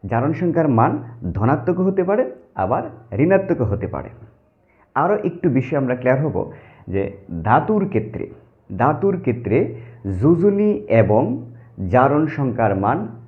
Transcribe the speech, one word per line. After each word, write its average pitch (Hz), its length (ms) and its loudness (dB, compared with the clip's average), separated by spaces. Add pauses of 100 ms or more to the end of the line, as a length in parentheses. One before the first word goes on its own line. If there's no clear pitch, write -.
জারণ 120 280 -2
সংখ্যার 165 340 0
মান 131 360 2 (300)
ধনাত্মকও 147 500 0
হতে 190 200 0
পারে, 214 280 0 (240)
আবার 98 280 0 (300)
ঋণাত্মকও 170 500 2
হতে 98 240 -2
পারে। 67 220 -8 (880)
আরও 175 200 2
একটু 180 340 -2
বিষয় 131 300 0
আমরা 127 160 0
ক্লিয়ার 127 260 2
হব 107 300 -4 (360)
যে 98 240 -2 (320)
ধাতুর 170 440 2
ক্ষেত্রে, - 420 -4 (480)
ধাতুর 170 420 0
ক্ষেত্রে 123 560 -2 (460)
যোজনী 202 500 4 (160)
এবং 113 580 2 (440)
জারণ 139 380 4
সংখ্যার 113 480 0
মান 113 320 -2 (200)